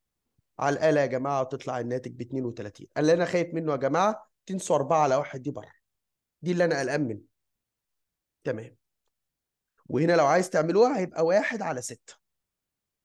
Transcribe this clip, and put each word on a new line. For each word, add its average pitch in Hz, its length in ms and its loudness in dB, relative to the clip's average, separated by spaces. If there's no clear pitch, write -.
على 143 180 0
الآلة 156 240 4
يا 139 60 2
جماعة 131 380 -2
تطلع 127 360 -8
الناتج 120 320 -6
باتنين 127 320 -8
وتلاتين. 117 520 -10
اللي 151 160 4
أنا 175 120 4
خايف 170 300 -2
منه 160 180 -2
يا 143 40 0
جماعة، 156 540 0
تنسوا 185 300 -2
أربعة 147 260 2
على 135 140 4
واحد 143 260 -4
دي 139 80 -6
بره، 104 220 -12
دي 175 100 -2
اللي 175 120 4
أنا 156 160 0
قلقان 135 200 -2
منه. 110 220 -4
تمام. 117 320 -8
وهنا 151 260 2
لو 160 140 6
عايز 180 240 2
تعملوها 196 480 4
هيبقى 175 260 -2
واحد 208 380 0
على 151 200 -6
ستة. - 440 -16